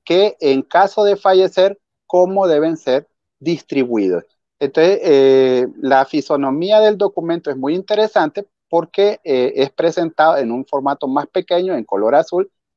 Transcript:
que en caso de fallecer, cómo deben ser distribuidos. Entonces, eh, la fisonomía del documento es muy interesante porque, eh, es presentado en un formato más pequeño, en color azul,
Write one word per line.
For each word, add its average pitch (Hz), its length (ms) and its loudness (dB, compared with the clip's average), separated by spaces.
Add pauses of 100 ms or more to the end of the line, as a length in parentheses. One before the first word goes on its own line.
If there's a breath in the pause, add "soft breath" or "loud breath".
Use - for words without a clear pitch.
que 190 360 0
en 135 220 0
caso 202 420 0
de 202 120 2
fallecer, 190 640 2 (280)
cómo 185 400 0
deben 160 300 0
ser 139 320 -4 (300)
distribuidos. 120 840 -2 (340)
Entonces, 160 440 0
eh, 135 640 4 (100)
la 135 300 2
fisonomía 151 720 -2
del 214 160 2
documento 170 540 -4
es 135 60 -6
muy 135 180 -4
interesante 202 720 -2 (220)
porque, 190 540 -2
eh, 131 340 -2
es 135 140 0
presentado 160 680 0
en 120 120 -2
un 127 140 -6
formato 139 420 -6
más 143 220 -4
pequeño, 180 460 -4
en 127 100 -6
color - 300 -2
azul, - 360 0 (260)